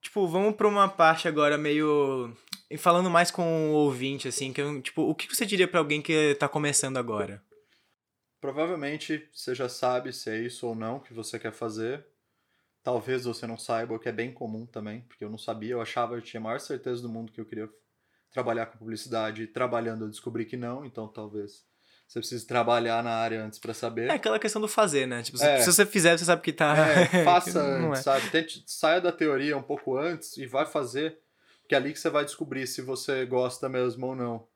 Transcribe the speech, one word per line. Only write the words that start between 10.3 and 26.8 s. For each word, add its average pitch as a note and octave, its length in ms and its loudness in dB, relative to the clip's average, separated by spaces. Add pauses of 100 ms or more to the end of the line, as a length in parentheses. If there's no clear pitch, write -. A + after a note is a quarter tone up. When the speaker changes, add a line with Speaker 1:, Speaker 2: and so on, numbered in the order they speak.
Speaker 2:
é A2 80 -4
isso B2 280 -8
ou A#2 80 -4
não A2+ 260 -6
que - 120 -20
você A2+ 260 -10
quer A2 140 -8
fazer. A2+ 540 -6 (760)
Talvez B2 420 -2
você A#2+ 220 -6
não A2+ 120 -10
saiba, A#2 360 -4
o A2 40 -8
que B2 100 -8
é A#2 40 -6
bem A#2 200 -6
comum A2+ 320 -10
também, A2 380 -12
porque - 220 -16
eu G#2 40 -10
não A2 80 -10
sabia, A2 360 -8
eu A#2+ 80 -4
achava, A#2 340 -4
eu A#2 80 -8
tinha - 180 -12
a - 40 -10
maior A#2+ 160 -4
certeza B2 420 -6
do A#2+ 60 -10
mundo A2+ 240 -10
que - 80 -16
eu A2 40 -10
queria A2 240 -10 (640)
trabalhar A#2 360 -2
com - 120 -20
publicidade, A2 640 -6
e A2+ 40 -8
trabalhando A#2 580 -2
eu G#2+ 40 -8
descobri A2+ 380 -6
que B2+ 100 -10
não, B2 280 -8
então A2+ 240 -12
talvez G#2 580 -12 (400)
você - 140 -8
precise A#2 260 -10
trabalhar A#2 560 2
na A#2 80 -4
área A2+ 340 -2
antes G#2+ 140 -12
pra A#2 160 -8
saber. A#2 340 -4
Speaker 1:
É - 60 2
aquela G#3+ 240 0
questão G#3+ 240 -2
do G#3+ 60 -4
fazer, D3+ 380 2
né? A#2+ 160 -6
Tipo, - 140 -8
se, C#3+ 80 2
Speaker 2:
É. C#3+ 140 6
Speaker 1:
se F3+ 140 6
você G3+ 120 8
fizer, E3+ 320 6
você E3 80 -4
sabe E3+ 160 4
que E3 120 -4
tá D3+ 260 4
Speaker 2:
É, D#3 260 8